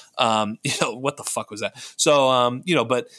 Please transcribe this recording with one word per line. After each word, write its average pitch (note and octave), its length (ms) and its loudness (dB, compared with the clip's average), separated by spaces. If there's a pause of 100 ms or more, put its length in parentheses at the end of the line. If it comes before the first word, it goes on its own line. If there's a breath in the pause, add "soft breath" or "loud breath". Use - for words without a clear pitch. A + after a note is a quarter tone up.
(180 loud breath)
Um, A2 420 0
<laughs> - 40 -10
you C3+ 160 -4
know, B2 160 -4
what C3+ 220 -6
the A2 60 -10
fuck - 280 -6
was G#2 80 -10
that? G2+ 140 -6 (220 loud breath)
So, C#3 340 4
um, B2 340 2
you F3 100 0
know, A#2+ 100 2
but A#2+ 220 0 (120)